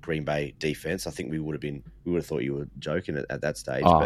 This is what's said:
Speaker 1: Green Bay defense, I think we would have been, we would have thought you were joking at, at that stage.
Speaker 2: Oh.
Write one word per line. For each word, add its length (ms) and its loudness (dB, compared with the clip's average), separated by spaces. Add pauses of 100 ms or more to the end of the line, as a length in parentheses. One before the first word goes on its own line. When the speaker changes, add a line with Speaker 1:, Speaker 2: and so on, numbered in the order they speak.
Speaker 1:
Green 220 -2
Bay 340 -2
defense, 480 -2
I 60 -6
think 180 -6
we 80 -2
would 160 -4
have 80 -6
been, 220 -6 (220)
we 80 0
would 60 4
have 60 -4
thought 180 -2
you 100 -2
were 140 -4 (120)
joking 380 -2
at, 120 -2
at 120 -4
that 160 -2
stage. 280 -2
Speaker 2:
Oh. 200 10